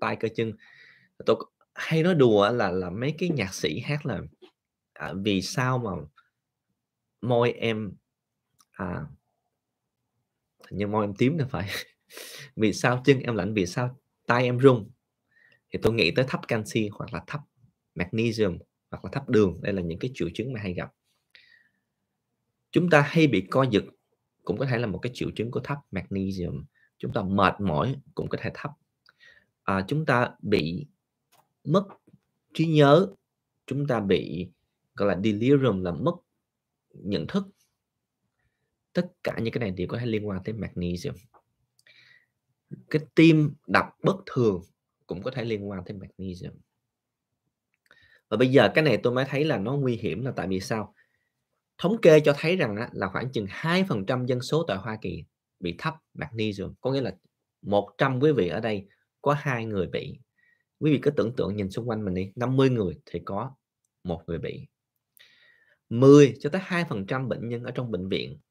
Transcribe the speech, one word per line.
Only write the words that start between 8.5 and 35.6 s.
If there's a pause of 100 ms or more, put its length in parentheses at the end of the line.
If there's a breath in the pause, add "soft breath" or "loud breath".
à, (1600)
hình
như
môi
em
tím
là
phải.
<laughs>
Vì
sao
chân
em
lạnh,
vì
sao (260)
tay
em
rung?" (840 soft breath)
Thì
tôi
nghĩ
tới
thấp
canxi
hoặc
là
thấp (540)
magnesium (320)
hoặc
là
thấp
đường.
Đây
là
những
cái
triệu
chứng
mà
hay
gặp. (1800 soft breath)
Chúng
ta
hay
bị (100)
co
giật (600)
cũng
có
thể
là
một
cái
triệu
chứng
của
thấp (120)
magnesium. (340)
Chúng
ta
mệt
mỏi (180)
cũng
có
thể
thấp. (920 soft breath)
À,
chúng
ta (120)
bị (760)
mất (720)
trí
nhớ, (600)
chúng
ta
bị (460)
gọi
là
delirium